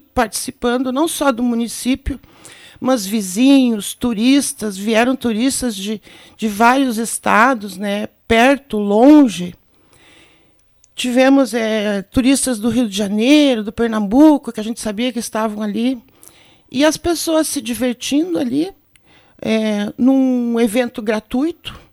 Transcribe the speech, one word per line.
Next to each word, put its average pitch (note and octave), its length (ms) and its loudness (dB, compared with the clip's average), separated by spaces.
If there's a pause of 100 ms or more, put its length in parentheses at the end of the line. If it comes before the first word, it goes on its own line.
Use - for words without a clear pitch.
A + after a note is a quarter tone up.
(140)
participando, B3 800 -4
não C#4+ 160 0
só C#4+ 240 -2
do A#3 120 -4
município, A#3+ 760 -4 (600)
mas B3 260 0
vizinhos, A3+ 880 0
turistas, A#3 840 -2
vieram A3+ 380 0
turistas A#3+ 600 -2
de, G3 260 -8 (360)
de G#3+ 100 -4
vários A#3 500 2
estados, G#3+ 800 0
né, G#3 320 -6 (180)
perto, A#3 500 2
longe. G#3 800 4 (1400)
Tivemos, B3+ 580 2
é, G#3+ 500 -2
turistas B3+ 560 0
do A3 100 -2
Rio A#3+ 180 0
de F#3+ 80 -10
Janeiro, A3 680 2
do G#3 80 -8
Pernambuco, A#3 800 2
que - 80 -10
a G#3+ 40 -8
gente A3+ 160 -8
sabia A3+ 320 -4
que A#3+ 80 -6
estavam G#3+ 440 -6
ali. A3+ 360 -4 (720)
E B3+ 120 0
as D4+ 140 2
pessoas D#4+ 500 -2
se C#4+ 140 -6
divertindo B3+ 760 -4
ali, D4 340 -2 (720)
é, G#3+ 560 -2
num B3 640 2
evento A#3+ 420 -2
gratuito, A#3 800 -4 (120)